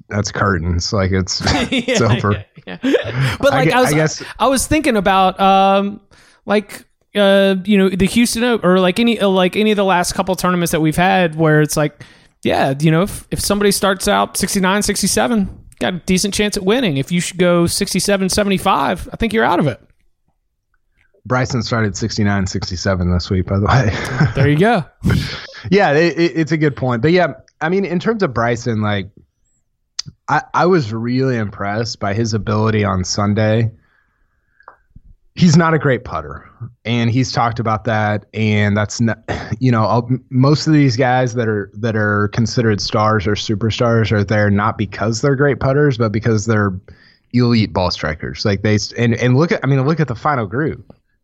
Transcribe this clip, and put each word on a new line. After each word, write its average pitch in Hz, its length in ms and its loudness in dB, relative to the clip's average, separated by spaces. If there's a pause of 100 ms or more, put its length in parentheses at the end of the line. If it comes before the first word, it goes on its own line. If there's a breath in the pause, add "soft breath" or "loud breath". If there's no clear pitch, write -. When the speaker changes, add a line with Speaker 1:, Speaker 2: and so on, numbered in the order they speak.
Speaker 1:
that's 104 220 -4
curtains. 87 640 -2
Like, 95 180 0
it's, 92 300 -2
<laughs> - 40 -4
Speaker 2:
<laughs> - 0 -
Speaker 1:
it's 254 540 -2
Speaker 2:
Yeah, 110 140 2
Speaker 1:
over. 104 320 -2 (220)
Speaker 2:
yeah, 90 160 -12
yeah. 135 560 -2
But, 277 140 2
Speaker 1:
I 131 60 0
Speaker 2:
like, 156 100 2
Speaker 1:
gue-, 160 60 2
Speaker 2:
I 254 60 4
was, 240 120 2
Speaker 1:
I - 20 0
guess 156 280 -2 (140 loud breath)
Speaker 2:
I 226 100 0
was 269 200 0
thinking 302 300 0
about, 190 420 2
um, 196 640 2 (440 soft breath)
like, 208 400 -4 (300)
uh, 196 480 4
you 202 140 4
know, 190 120 4
the 190 160 0
Houston 226 380 0
Open, 226 260 0
or, 185 100 4
like, 180 200 0
any, 233 200 2
uh, 196 100 2
like, 185 260 2
any 214 160 2
of 196 60 0
the 202 80 0
last 180 280 0
couple 185 220 -4
tournaments 175 380 -2
that 156 80 0
we've 156 160 0
had 180 380 2
where 156 260 4
it's 147 160 0
like, 151 260 -2 (400 loud breath)
yeah, 135 360 0
you 156 120 4
know, 165 120 4
if, - 280 -8
if 156 80 -6
somebody 202 320 0
starts 196 360 -2
out 196 300 0
sixty-nine, 196 460 0
sixty-seven, 208 800 -2 (160)
got 202 140 -2
a 165 60 -8
decent 190 340 -2
chance 208 240 -2
at 190 60 -8
winning. 202 340 0
If 139 140 -4
you 175 80 0
should - 180 -6
go 175 300 2
sixty-seven, 190 640 -2
seventy-five, 202 840 -2
I - 20 -10
think 226 160 -4
you're 226 120 0
out 302 160 2
of 160 80 2
it. 117 120 -6 (1500)
Speaker 1:
Bryson 127 360 -2
started 110 360 -2
sixty-nine, 101 500 -2
sixty-seven 92 640 -2
this 90 180 -2
week, 92 180 0
by 98 120 0
the 101 60 0
way. 127 680 0
<laughs> - 40 -6
Speaker 2:
There 135 120 2
you 147 100 2
go. 202 280 2 (840 loud breath)
Speaker 1:
Yeah, 180 220 4
it, 156 260 2
it, 165 200 0
it's 160 140 0
a 165 60 0
good 151 180 0
point. 120 260 -2
But 156 100 2
yeah, 175 220 2 (280)
I 156 80 -2
mean, 196 160 0
in 170 140 -2
terms 220 240 -2
of 139 100 0
Bryson, 117 480 -2
like, 101 280 -2 (1200)
I, 151 140 0 (100)
I 147 140 2
was 143 260 2
really 123 440 -2
impressed 104 600 -4
by 101 140 -2
his 110 200 -2
ability 107 500 0
on 95 200 0
Sunday. 107 680 0 (1600 soft breath)
He's 160 200 6
not 165 200 4
a - 20 4
great 127 260 0
putter, 76 460 -12 (340 loud breath)
and 117 280 0
he's 127 200 0
talked 117 280 -2
about 110 240 -2
that. 107 500 -2
And 104 420 2
that's 104 240 -2
not, 113 200 -2 (200)
<sighs> - 200 -8
you 127 120 2
know, 110 120 2
uh, 107 180 0 (300)
most 139 340 2
of 156 80 2
these 139 240 4
guys 127 380 2
that 117 120 -2
are, 101 280 -2
that 110 200 -2
are 104 340 2
considered 110 520 0
stars 107 460 0
or 104 60 0
superstars 113 800 0
are 104 120 2
there 104 260 2
not 104 300 0
because 110 420 -4
they're 143 140 2
great 139 240 0
putters, 139 360 2
but 110 160 0
because 110 360 0
they're 104 260 2 (600 soft breath)
elite 120 380 2
ball 90 200 0
strikers. - 540 -6
Like, 98 180 0
they 107 120 2
s-, - 180 -4
and, 117 200 2
and 123 240 2
look 170 140 2
at, - 120 -2
I 127 40 -2
mean, 135 180 2
look 160 140 0
at 147 80 0
the 117 80 -6
final 123 320 -2
group: 135 440 -6 (320)